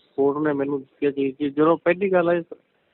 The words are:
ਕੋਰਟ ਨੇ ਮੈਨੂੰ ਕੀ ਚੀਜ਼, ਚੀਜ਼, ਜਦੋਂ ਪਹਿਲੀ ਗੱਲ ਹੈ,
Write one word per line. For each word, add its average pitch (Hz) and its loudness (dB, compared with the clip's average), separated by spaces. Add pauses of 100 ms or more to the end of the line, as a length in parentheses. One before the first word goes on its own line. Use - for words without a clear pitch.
(160)
ਕੋਰਟ 143 2
ਨੇ 151 0
ਮੈਨੂੰ 139 -4
ਕੀ 139 -4
ਚੀਜ਼, 135 -4
ਚੀਜ਼, 143 -6
ਜਦੋਂ 160 4
ਪਹਿਲੀ 180 -2
ਗੱਲ 170 2
ਹੈ, 175 0 (540)